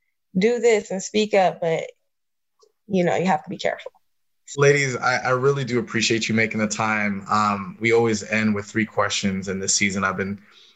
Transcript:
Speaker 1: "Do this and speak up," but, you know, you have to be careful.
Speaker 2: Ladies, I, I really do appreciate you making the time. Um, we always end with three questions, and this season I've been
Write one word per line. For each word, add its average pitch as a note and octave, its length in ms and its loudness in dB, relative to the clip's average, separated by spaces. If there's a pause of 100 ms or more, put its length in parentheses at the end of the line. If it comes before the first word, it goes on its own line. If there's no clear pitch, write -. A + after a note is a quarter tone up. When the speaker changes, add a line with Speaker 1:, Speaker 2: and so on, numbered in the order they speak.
(380)
Speaker 1:
"Do A#3 220 2
this G#3+ 320 2
and F#3+ 100 -4
speak G#3+ 320 0
up," F3 280 4
but, E3 280 -2 (1000)
you F#3+ 160 0
know, D3+ 120 2
you D3+ 100 -2
have F#3 180 0
to - 60 -16
be - 80 -10
careful. - 340 -6 (640)
Speaker 2:
Ladies, C#3+ 400 4
I, B2 220 0
I - 140 -2
really C3+ 340 0
do A#2+ 140 0
appreciate A2+ 500 0
you A2 60 0
making A2 240 0
the G#2+ 80 0
time. G#2 600 -2
Um, G2+ 520 0
we A2+ 120 2
always A2+ 320 2
end G#2+ 300 0
with G2+ 120 -4
three A2 200 -2
questions, G2+ 640 -2
and F#2+ 140 -4
this F#2+ 120 -2
season G2 300 0
I've F#2+ 140 -2
been G2 220 -4 (360)